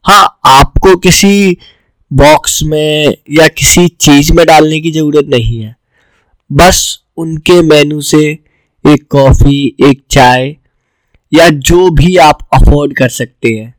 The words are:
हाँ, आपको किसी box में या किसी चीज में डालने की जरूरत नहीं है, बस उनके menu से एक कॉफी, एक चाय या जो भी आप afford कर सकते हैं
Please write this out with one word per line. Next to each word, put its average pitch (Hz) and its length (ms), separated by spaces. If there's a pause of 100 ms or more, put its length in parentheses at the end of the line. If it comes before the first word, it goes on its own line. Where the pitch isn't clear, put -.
हाँ, 196 400
आपको 180 520
किसी 196 600 (540)
box 143 520
में 151 540 (140)
या 156 180
किसी - 380
चीज 151 440
में 170 140
डालने 156 360
की 160 100
जरूरत 151 360
नहीं 117 320
है, 110 160 (760)
बस 165 500 (180)
उनके 165 440
menu 151 400
से 151 220 (640)
एक 147 240
कॉफी, 139 720
एक 135 280
चाय 131 460 (760)
या 165 180
जो 175 400
भी 165 280
आप 156 360
afford 139 440
कर 127 120
सकते 123 400
हैं 110 300